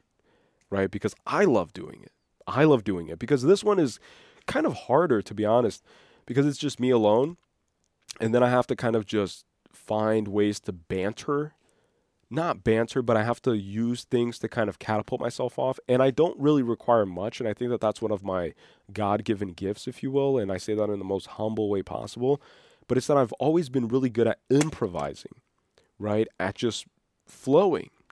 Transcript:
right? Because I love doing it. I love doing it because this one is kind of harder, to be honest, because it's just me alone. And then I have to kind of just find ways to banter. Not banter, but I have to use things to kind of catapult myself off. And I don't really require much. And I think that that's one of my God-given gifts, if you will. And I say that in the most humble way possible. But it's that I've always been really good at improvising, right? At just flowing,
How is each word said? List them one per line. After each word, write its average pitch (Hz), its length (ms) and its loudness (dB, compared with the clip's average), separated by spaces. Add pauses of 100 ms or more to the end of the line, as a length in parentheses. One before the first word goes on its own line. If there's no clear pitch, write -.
(680)
right? 98 220 0
Because - 240 -4 (100)
I 180 200 2
love 107 280 4
doing - 300 -14
it. - 80 -20 (340)
I 147 200 2
love 135 180 6
doing 90 240 -4
it 82 120 -10
because 123 240 0
this 190 200 4
one 208 160 2
is 131 200 0 (460)
kind 311 200 -2
of 151 80 -2
harder, 127 480 2
to - 120 -10
be 107 120 -2
honest, 113 360 2 (440)
because 135 200 2
it's 143 120 -2
just 143 220 -4
me 127 100 2
alone. 120 480 4 (840)
And 113 160 0
then 123 80 4
I 123 60 4
have 123 180 2
to 123 80 -2
kind 113 220 0
of 104 80 -4
just - 400 -4 (260)
find 107 560 -2
ways 104 340 0
to 98 120 -8
banter. 107 800 -6 (760)
Not 139 360 -4
banter, 113 360 2
but 117 140 2
I 107 80 2
have 117 200 -4
to 120 120 0
use 107 480 -4
things 120 360 -2
to 123 100 -6
kind 110 180 -2
of 95 120 -8
catapult - 420 -4
myself 120 360 -6
off. 131 300 -2
And 127 160 4
I 135 80 4
don't 156 260 2
really 143 260 4
require 117 420 2
much. 95 340 -6
And 117 80 -4
I 104 60 -2
think 123 180 -4
that 113 80 -2
that's 107 220 -2
one 110 100 -2
of 101 120 -4
my 90 300 -4 (380)
God-given 104 640 -2
gifts, 98 340 -8
if - 160 -10
you 135 80 -6
will. 139 260 2
And 98 140 -2
I 92 60 -4
say 107 160 -6
that 104 160 0
in 101 100 -4
the 98 60 -10
most 95 220 -4
humble 110 420 -4
way 98 120 -2
possible. 127 600 -4 (480)
But 123 80 0
it's 127 100 -2
that 147 80 2
I've 123 180 2
always 156 360 0
been 123 180 -2
really 127 220 0
good 113 180 2
at 107 120 -2 (100)
improvising, 104 840 -2 (640)
right? 104 280 0 (120)
At 95 160 -2
just - 300 -4 (400)
flowing, 156 640 2 (220)